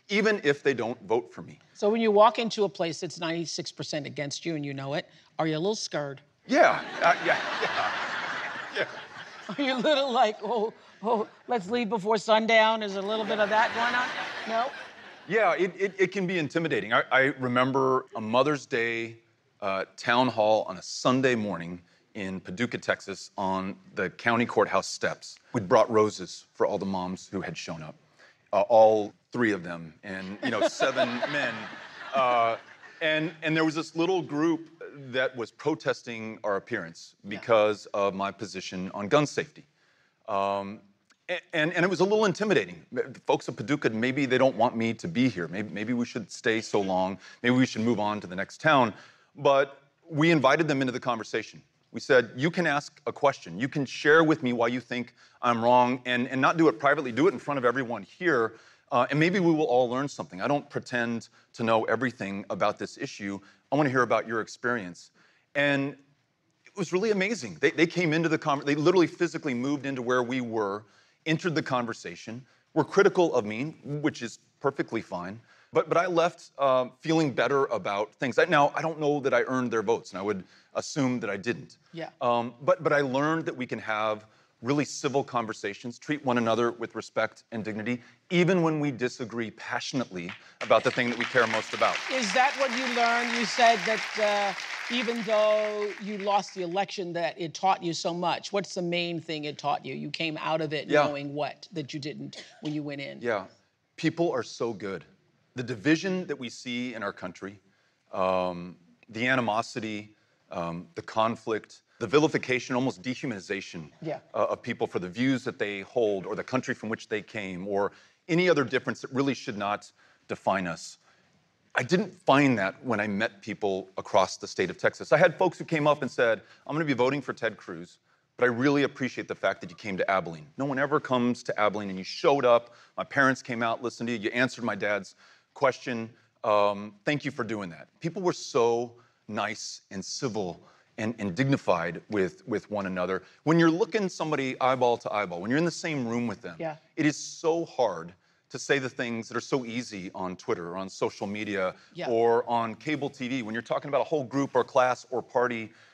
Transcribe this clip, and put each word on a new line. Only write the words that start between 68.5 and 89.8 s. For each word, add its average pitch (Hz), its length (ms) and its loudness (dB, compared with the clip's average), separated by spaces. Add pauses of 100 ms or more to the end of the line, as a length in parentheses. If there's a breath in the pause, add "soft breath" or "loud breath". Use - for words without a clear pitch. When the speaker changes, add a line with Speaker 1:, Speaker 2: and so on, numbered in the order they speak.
Speaker 1:
they 143 80 2
literally 160 320 6
physically 156 480 -2
moved 135 320 -2
into 135 160 -4
where 123 200 2
we 127 200 -2
were, 110 420 -2 (400 soft breath)
entered 160 300 0
the 156 80 0
conversation, 117 800 -6 (300 soft breath)
were 156 100 2
critical 190 500 4
of 117 120 2
me, 117 280 -6 (100)
which 147 360 -2
is 113 180 -10 (220)
perfectly 131 400 -2
fine. 92 400 -10 (320 soft breath)
But, 160 160 2
but 160 100 2
I 180 80 2
left, 170 520 0
uh, 131 280 4 (140)
feeling 160 320 2
better 135 340 2
about 104 480 -2
things. 127 240 -2
I, 160 60 8
now, 151 300 4
I - 60 -2
don't 160 200 -4
know 147 200 2
that 131 140 0
I 143 80 6
earned 127 280 0
their 113 120 0
votes, 104 280 -2
and 92 80 -10
I 95 40 -6
would 101 220 -2 (300 soft breath)
assume 123 460 -2
that 110 80 -4
I 101 80 -4
didn't. 95 420 -6 (140)
Speaker 2:
Yeah. 165 180 -10 (100)
Speaker 1:
Um, 120 420 0
but, 175 200 2
but 151 100 2
I 143 80 4
learned 147 460 0
that 165 100 -6
we 123 100 -6
can 120 140 -6
have 107 460 -2 (360 soft breath)
really 143 220 2
civil 139 380 -2
conversations, 113 760 -6
treat 151 260 -6
one 123 140 2
another 117 340 2
with 117 220 -10
respect - 480 -6 (100)
and 113 100 -6
dignity, 107 380 -4 (300 loud breath)
even 175 320 4
when 156 180 0
we 147 100 0
disagree 117 600 -6
passionately 107 800 -6 (320 loud breath)